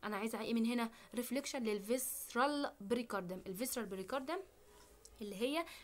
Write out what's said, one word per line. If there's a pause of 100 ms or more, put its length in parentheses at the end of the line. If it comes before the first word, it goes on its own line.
انا
عايزه
ايه
من
هنا؟ (240)
ريفليكشن
للفيسرال (100)
بريكاردم،
الفيسرال
بريكاردم (840)
اللي
هي (180)